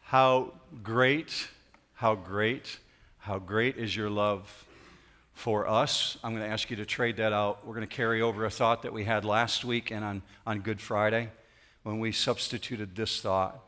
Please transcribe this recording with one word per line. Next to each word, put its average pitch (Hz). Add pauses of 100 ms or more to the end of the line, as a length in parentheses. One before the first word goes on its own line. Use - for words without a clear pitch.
How 131 (280)
great, 127 (460)
how 113
great, 104 (380)
how 98
great 110
is 110
your 107
love 104 (680)
for 104
us. 120
I'm 113
gonna 107
ask 107
you 117
to 107
trade 117
that 110
out. 104
We're 113
gonna 110
carry 113
over 110
a 104
thought 117
that 120
we 110
had 107
last 113
week 120
and 107
on, 101 (260)
on 107
Good 104
Friday 110 (540)
when 110
we 110
substituted 107
this 110
thought. 95